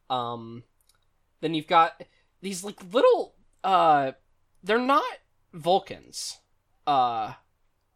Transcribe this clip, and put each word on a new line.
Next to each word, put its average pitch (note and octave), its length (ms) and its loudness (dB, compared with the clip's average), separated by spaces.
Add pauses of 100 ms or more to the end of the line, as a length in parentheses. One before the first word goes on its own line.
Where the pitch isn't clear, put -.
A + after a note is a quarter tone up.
Um, A#2+ 540 -6 (800)
then D#3+ 120 -4
you've D#3 140 -4
got E3+ 340 2 (400)
these, F#3+ 220 -10
like, G#3 160 -14 (120)
little, D#4+ 440 2 (280)
uh, D#3+ 500 4 (500)
they're G#3 160 0
not C#4 240 2 (500)
Vulcans, D#3 840 -4 (460)
uh, A#2+ 480 0 (640)